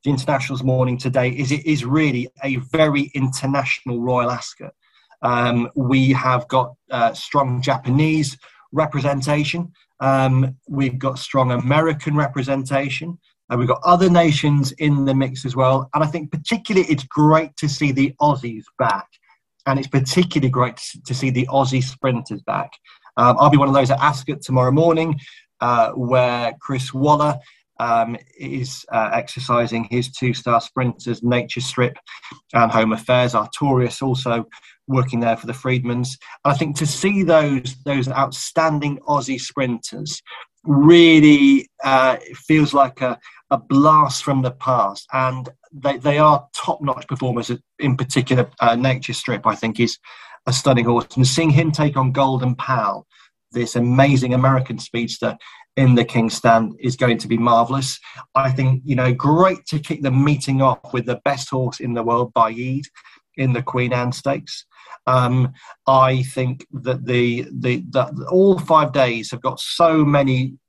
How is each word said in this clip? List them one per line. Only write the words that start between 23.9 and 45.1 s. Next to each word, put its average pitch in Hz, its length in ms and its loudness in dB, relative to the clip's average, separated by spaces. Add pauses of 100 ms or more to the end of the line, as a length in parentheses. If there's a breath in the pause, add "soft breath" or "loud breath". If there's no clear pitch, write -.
at 135 100 0
Ascot 147 400 -4
tomorrow 127 320 0
morning, 160 480 2 (400 loud breath)
uh, 120 300 0
where 123 680 0
Chris 131 340 -8
Waller, 147 440 0 (420 soft breath)
um, 117 360 0 (220)
is, 131 540 -10
uh, 110 200 -2
exercising 117 720 -4
his 123 280 -4
two-star 120 480 -2
sprinters, 120 640 -6
Nature 120 380 -2
Strip 123 380 -4 (540 loud breath)
and 113 180 4
Home 110 220 0
Affairs. 123 400 0
Artorius 127 680 -2
also 127 440 -4 (400 loud breath)
working 127 340 0
there 113 160 0
for - 100 -14
the 120 80 -8
Freedmans. 127 640 -4 (260 loud breath)
And 143 80 2
I - 20 2
think 143 220 -4
to 156 100 -2
see 196 360 -2
those, 147 600 2
those 135 240 -2
outstanding 143 880 -2 (100)
Aussie 131 320 -2
sprinters 123 800 -8 (440 loud breath)
really, 151 1040 6 (120)
uh, 131 380 2
it - 160 -20
feels 156 380 2
like 135 260 2
a, 127 180 -4 (320 loud breath)
a 139 60 2
blast 143 680 4
from 135 180 0
the 127 80 -2
past. 117 600 -2